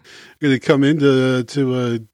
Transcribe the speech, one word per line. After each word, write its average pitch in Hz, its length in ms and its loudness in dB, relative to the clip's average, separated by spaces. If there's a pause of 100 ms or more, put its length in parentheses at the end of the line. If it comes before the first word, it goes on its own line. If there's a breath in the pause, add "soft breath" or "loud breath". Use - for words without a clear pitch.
(400 loud breath)
gonna 135 200 0
come 139 260 2
in 151 140 0
to, 131 440 2
to, 127 320 -4
uh, 120 220 -4 (160)